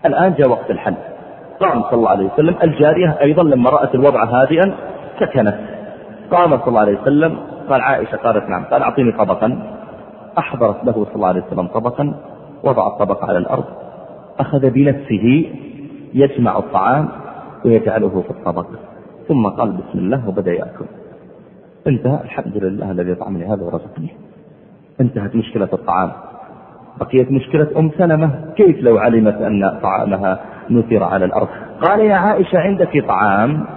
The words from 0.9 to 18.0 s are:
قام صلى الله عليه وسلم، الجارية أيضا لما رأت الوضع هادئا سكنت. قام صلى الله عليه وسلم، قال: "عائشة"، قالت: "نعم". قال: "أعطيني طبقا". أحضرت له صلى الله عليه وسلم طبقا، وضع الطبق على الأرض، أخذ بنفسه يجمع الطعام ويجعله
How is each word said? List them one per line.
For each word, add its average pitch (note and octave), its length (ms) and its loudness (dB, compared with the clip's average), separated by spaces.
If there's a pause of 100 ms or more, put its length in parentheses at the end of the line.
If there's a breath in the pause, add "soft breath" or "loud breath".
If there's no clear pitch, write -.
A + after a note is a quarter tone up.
قام D3+ 240 0
صلى - 100 -2
الله A2+ 160 2
عليه G2 240 0
وسلم، E3 300 2
الجارية D#3 580 2
أيضا D3+ 220 4
لما B2+ 260 4
رأت C#3 260 2
الوضع C3 280 4
هادئا C#3 500 2 (460)
سكنت. A#2 360 0 (760)
قام F3 180 4
صلى C3 180 0
الله A#2 120 2
عليه G#2+ 220 2
وسلم، D3+ 360 2 (320)
قال: C3 120 2
"عائشة"، B2+ 360 -2
قالت: A2 320 0
"نعم". F2+ 140 -4
قال: - 180 0
"أعطيني A#2+ 300 2
طبقا". G#2+ 480 0 (760)
أحضرت A#2 480 -2
له B2 60 2
صلى G#2+ 240 -4
الله G2+ 120 0
عليه F#2 200 0
وسلم F2+ 200 -4
طبقا، C#3+ 460 -4 (500)
وضع A2+ 240 2
الطبق G2 380 -2
على F#2 120 0
الأرض، B2 280 -2 (760)
أخذ C3+ 300 2
بنفسه C3 760 2 (680)
يجمع B2 440 2
الطعام G#2+ 520 0 (560)
ويجعله G#2 640 2